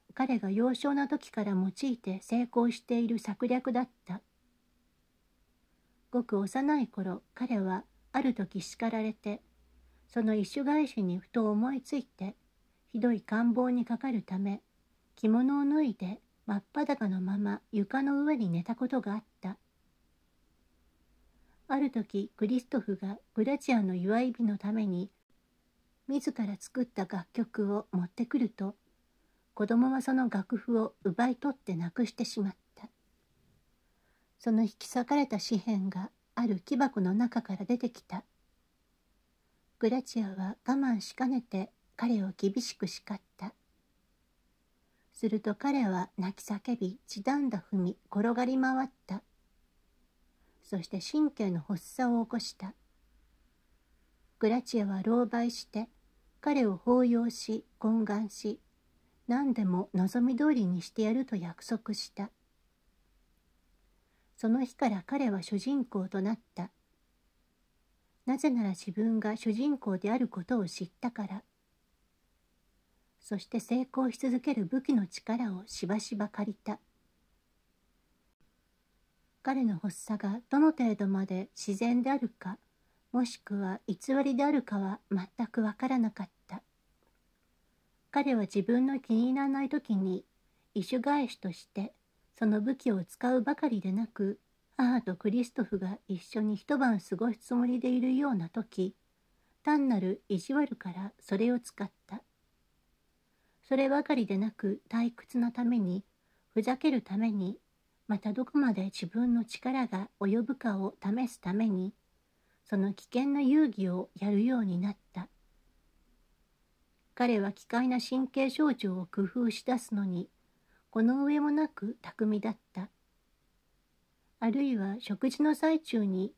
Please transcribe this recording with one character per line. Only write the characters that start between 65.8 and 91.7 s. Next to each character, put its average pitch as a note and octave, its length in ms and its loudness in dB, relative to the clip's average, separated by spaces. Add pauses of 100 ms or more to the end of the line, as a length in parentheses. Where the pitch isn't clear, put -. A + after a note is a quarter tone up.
公 G3 240 -4
と F#3+ 140 -4
な G#3 140 0
っ - 40 -10 (160)
た。 F#3 160 -8 (1500)
な C4 120 0
ぜ D4 120 2
な A#3+ 140 2
ら G3 60 2
自 F#3 240 -6
分 A3 260 0
が G#3+ 160 -2
主 A3 160 -2
人 C4 260 0
公 F#3+ 200 -2
で G3+ 140 -2
あ B3 60 2
る A#3+ 120 0
こ F3+ 160 -8
と B3 140 0
を F#3+ 60 -2
知 E3+ 200 -8
っ - 60 -12 (100)
た A#3+ 100 -4
か G3+ 160 -8
ら。 F#3+ 160 -10 (1800)
そ - 180 -6
し - 80 -10
て A3+ 140 -6
成 B3 220 0
功 C4 300 0
し - 60 -14
続 B3+ 220 0
け C#4 140 -2
る G#3+ 100 0
武 B3+ 180 -2
器 C#4 120 0
の G3+ 140 2
力 A3 500 -4
を F#3+ 100 -10
し - 200 -6
ば G#3 120 0
し - 160 -8
ば G3+ 140 -4
借 G#3 240 -4
り - 0 -
た。 - 260 -8 (2750)
彼 C4 220 2
の G3+ 120 2
発 F#3+ 220 -6
作 G#3+ 260 -4
が G3+ 140 -2 (100)
ど C#4 100 2
の D#4 120 8
程 A#3+ 240 2
度 G3+ 140 0
ま F#3+ 160 2
で F#3+ 280 -4
自 G3+ 240 -4
然 A#3+ 240 2
で B3+ 80 0
あ C#4 80 2
る B3+ 120 -2
か、 - 280 -10 (540)
も B3 140 2
し - 160 -10
く G3+ 180 -4
は F#3+ 280 -4
偽 G#3+ 260 -4 (100)
り C4+ 140 0
で C#4 80 2
あ D4+ 60 2
る C#4+ 120 2
か G3+ 160 -4
は G3 220 -4 (100)
全 G3+ 360 -2
く A#3 160 -2
わ G#3+ 100 0
か B3+ 160 -4
ら C4 100 2
な A3 120 2
か - 120 -10
っ - 60 -10 (180)
た。 F#3 160 -14 (1500)
彼 C#4 260 2
は G#3+ 80 2
自 G3 180 0
分 A#3+ 240 2
の C4+ 160 0
気 - 120 -2
に A3+ 180 4
入 - 20 2
ら C#4 160 0
な C4+ 140 0
い C4 60 -2
時 A#3 280 0
に、 F#3+ 260 0 (500)
意 G#3+ 60 -2
趣 A#3+ 220 -2
返 C#4+ 260 2
し - 80 -12
と F#3 160 -6
し - 160 -18
て、 - 260 -8 (440)